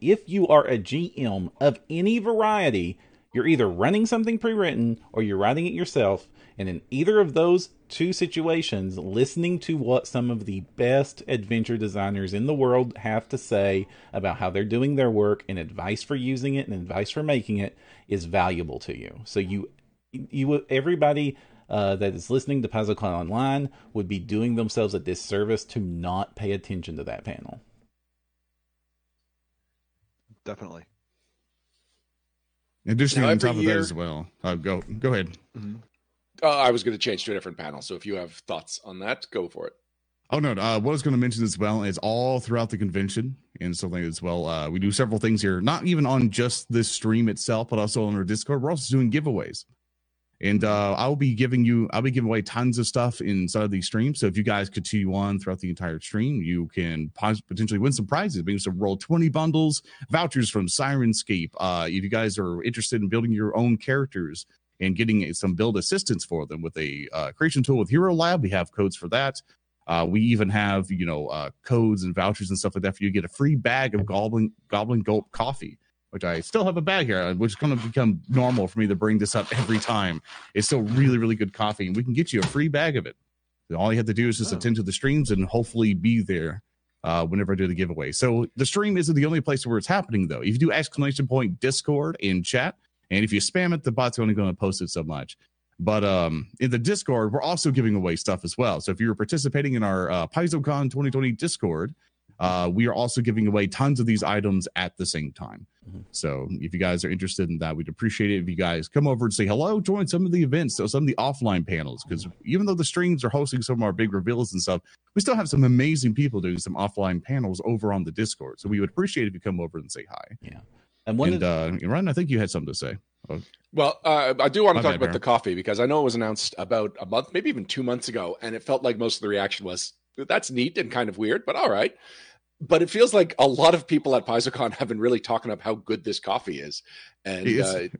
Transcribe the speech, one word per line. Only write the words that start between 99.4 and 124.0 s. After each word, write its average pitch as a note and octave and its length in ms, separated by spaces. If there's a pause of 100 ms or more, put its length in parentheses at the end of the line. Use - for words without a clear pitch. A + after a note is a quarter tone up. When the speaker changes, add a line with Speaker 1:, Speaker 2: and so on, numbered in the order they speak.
Speaker 3:
in A2+ 80
our, F#2+ 280
uh, F2 160
PaizoCon D3 640
twenty C#3 180
twenty C3 220
Discord, G#2+ 640 (420)
uh, F2+ 360
we A2+ 140
are A2 60
also A#2+ 280
giving A2+ 260
away G#2 200
tons C3+ 320
of A#2 60
these A2 160
items G2 540
at F2+ 220
the F#2 80
same D2+ 260
time. - 340 (240)
Speaker 1:
Mm-hmm. F#2 120 (100)
Speaker 3:
So C2+ 400
if - 220
you F2+ 60
guys F2+ 260
are D2+ 40
interested F#2 400
in E2 100
that, D#2+ 180
we'd E2 100
appreciate G#2 420
it G2+ 140
if F2 60
you F2 60
guys E2+ 340
come C#3+ 180
over B2 180
and G#2+ 80
say A2 120
hello, D#3 340
join G3 260
some F3 200
of F3 80
the F3 100
events, C#3 320
so G2+ 100
some C#3 180
of D3 40
the C3 80
offline A2 500
panels, D#2 420
'cause F2 200 (180)
even F#3+ 200
though G3 100
the E3 100
streams F3 380
are A#2+ 60
hosting C3 320
some A#2+ 180
of A2+ 40
our G2+ 100
big G#2 200
reveals A2 400
and F#2 80
stuff, F2+ 200 (340)
we G#3 60
still B3 140
have F#3+ 140
some C#3 140
amazing B2+ 500
people B2 280
doing F2+ 180
some F#2 160
offline F#2+ 480
panels G2+ 420
over A2 280
on F#2 100
the D#2+ 80
Discord. D#2+ 480
So - 100
we G#2 120
would G2 80
appreciate F3 380
if G2 60
you F2+ 60
come F#2 220
over E2 160
and D2 140
say - 180
hi. - 320
Speaker 1:
Yeah. - 180 (460)
And A2 120
one D#3+ 160
Speaker 3:
And, F3 100
Speaker 1:
of E2 400
Speaker 3:
uh, E2+ 40
Ryan, F3 220
I C#3+ 40
think E3 160
you B2+ 100
had G2+ 120
something D2+ 200
to - 60
say. C2+ 200 (320)
Oh. D#2 120 (320)
Speaker 4:
Well, D3 320